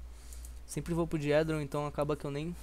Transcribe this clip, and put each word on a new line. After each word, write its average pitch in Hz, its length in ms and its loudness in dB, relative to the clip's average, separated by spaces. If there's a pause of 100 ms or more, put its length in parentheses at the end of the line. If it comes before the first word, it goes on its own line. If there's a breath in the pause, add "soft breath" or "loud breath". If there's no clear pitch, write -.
(680 loud breath)
Sempre 151 260 -4
vou 170 140 4
pro 160 120 0
de 147 120 2
Edron, 156 320 6
então 147 240 -2
acaba 147 280 0
que 147 120 -4
eu 143 40 -2
nem 151 320 -4